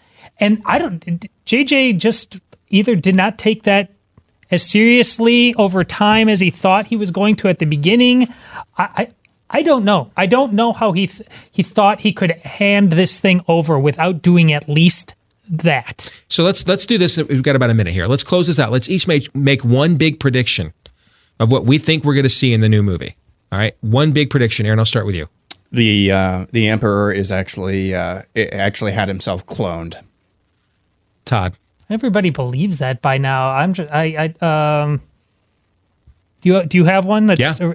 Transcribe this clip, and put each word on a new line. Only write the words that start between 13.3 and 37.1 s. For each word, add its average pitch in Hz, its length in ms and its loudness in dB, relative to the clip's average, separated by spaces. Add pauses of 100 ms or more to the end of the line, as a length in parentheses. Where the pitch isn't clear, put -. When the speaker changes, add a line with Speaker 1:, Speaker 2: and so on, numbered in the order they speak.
Speaker 1:
over 165 320 0
without 151 440 -2
doing 170 300 4
at 147 180 -4
least 160 440 2 (360)
that. 160 600 -4 (180)
Speaker 2:
So - 160 0
let's, 185 220 -2
let's 190 200 0
do 233 100 0
this. 175 220 0
We've 139 240 -2
got 139 140 2
about 127 140 2
a 113 40 4
minute 101 180 0
here. 90 140 -2
Let's 131 180 0
close 180 220 0
this 160 120 0
out. 117 140 0
Let's 127 160 -2
each 180 180 -2
make, 147 280 -2
make 139 300 0
one 135 320 2
big 156 240 0
prediction 120 520 -2 (680)
of 113 120 2
what 120 140 0
we 135 100 4
think 160 280 -2
we're 147 100 0
gonna 135 160 2
see 127 240 0
in 110 80 2
the 110 80 4
new 107 120 4
movie. 92 340 -4 (340)
All 95 80 -4
right, 107 220 -2
one 131 320 0
big 139 180 0
prediction. 117 340 0
Aaron, 107 140 2
I'll 110 80 2
start 107 200 -2
with 101 80 -4
you. 78 140 -8 (440)
Speaker 3:
The, 104 400 2
uh, 92 400 0
the 113 160 0
Emperor 104 440 0
is 95 200 -4
actually, 95 600 -4
uh, 90 280 -6 (120)
it 110 200 -4
actually 101 380 -4
had 98 160 -4
himself 95 380 -6
cloned. 85 500 -8 (1300)
Speaker 2:
Todd. 92 300 -2 (360)
Speaker 1:
Everybody 208 400 0
believes 139 480 -4
that 131 240 -4
by 135 160 0
now. 135 320 -2
I'm 151 240 0
just, 165 180 -8
I, 160 480 -2
I, 151 420 0
um, 147 200 -2 (1400)
do - 80 0
you, 185 160 2
do 170 140 0
you 175 60 6
have 185 220 2
one 214 200 2